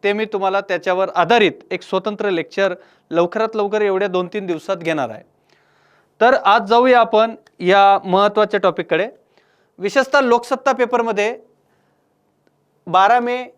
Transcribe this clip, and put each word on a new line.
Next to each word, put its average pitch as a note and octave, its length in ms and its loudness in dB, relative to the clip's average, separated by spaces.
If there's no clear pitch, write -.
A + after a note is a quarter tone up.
ते G3+ 100 0
मी A3 120 -4
तुम्हाला G3 360 -2
त्याच्यावर F#3+ 540 -2
आधारित F3 360 2
एक F3+ 100 -8
स्वतंत्र G3+ 480 -6
लेक्चर F#3 440 -4
लवकरात F#3+ 440 -2
लवकर G#3 260 -4
एवढ्या G3 260 -2
दोन F3+ 200 -4
तीन G3 180 -10
दिवसात F3+ 320 -6
घेणार D#3 320 -4
आहे. G#2+ 140 -18
तर A#3+ 120 6
आज G#3 360 2
जाऊया B3 300 4
आपण A3 360 2
या G3 460 4
महत्त्वाच्या G3+ 540 0
टॉपिककडे. F3 500 -2
विशेषतः C4 440 0
लोकसत्ता A#3+ 500 0
पेपरमध्ये A#3 680 -2
बारा G3 320 4
मे B3 260 -6